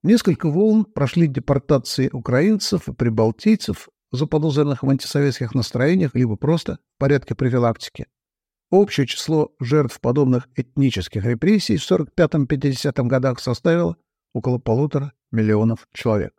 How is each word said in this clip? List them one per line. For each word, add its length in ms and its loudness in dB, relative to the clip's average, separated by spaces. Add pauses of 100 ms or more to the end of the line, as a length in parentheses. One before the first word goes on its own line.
Несколько 480 2
волн 340 2
прошли 420 0
депортации 880 0
украинцев 760 0
и 40 -10
прибалтийцев, 960 0 (240)
заподозренных 720 0
в 80 0
антисоветских 640 -2
настроениях, 600 0
либо 220 0
просто 440 -2 (160)
в 40 -12
порядке 340 0
профилактики. 760 -2 (600)
Общее 380 2
число 520 -2
жертв 440 0
подобных 520 2
этнических 720 -2
репрессий 540 2
в 40 -4
сорок 320 -2
пятом-пятидесятом 920 0
годах 320 0
составило 560 -2 (380)
около 240 -2
полутора 540 -2 (200)
миллионов 600 0
человек. 460 -2